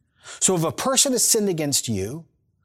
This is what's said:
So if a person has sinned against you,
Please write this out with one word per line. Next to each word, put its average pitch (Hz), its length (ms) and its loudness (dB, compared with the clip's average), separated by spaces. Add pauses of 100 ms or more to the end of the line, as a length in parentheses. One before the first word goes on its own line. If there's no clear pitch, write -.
(380)
So - 160 2
if 165 80 2
a 160 80 0
person - 420 0
has 240 120 2
sinned 208 240 2
against 151 400 -2
you, 110 380 -4 (380)